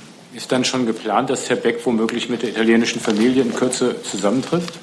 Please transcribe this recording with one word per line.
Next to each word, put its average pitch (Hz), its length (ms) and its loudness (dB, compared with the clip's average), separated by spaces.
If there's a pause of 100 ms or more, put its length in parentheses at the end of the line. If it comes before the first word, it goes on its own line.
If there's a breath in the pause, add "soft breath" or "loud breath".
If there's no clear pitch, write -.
(360)
ist - 160 -12
dann 127 140 2
schon 127 200 0
geplant, 110 440 0
dass 123 200 -2
Herr 123 60 2
Beck 117 300 0
womöglich 113 420 0
mit 120 140 -4
der 120 80 -2
italienischen 113 500 2
Familie 123 440 2
in 117 100 -2
Kürze 127 500 0
zusammentrifft? 127 800 -2